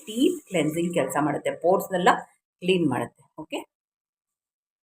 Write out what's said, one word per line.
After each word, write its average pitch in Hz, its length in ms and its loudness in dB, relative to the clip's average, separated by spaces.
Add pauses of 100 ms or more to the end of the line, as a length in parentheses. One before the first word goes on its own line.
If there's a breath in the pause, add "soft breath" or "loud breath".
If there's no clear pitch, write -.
ಡೀಪ್ 262 420 0
ಕ್ಲೆನ್ಸಿಂಗ್ 170 460 -2
ಕೆಲ್ಸ 147 260 0
ಮಾಡುತ್ತೆ, 143 320 -2 (100)
ಪೋರ್ಸ್‌ನೆಲ್ಲ 180 480 2 (520 loud breath)
ಕ್ಲೀನ್ 180 280 2
ಮಾಡುತ್ತೆ. 123 340 -6 (180)
ಓಕೆ? 208 180 -10 (1200)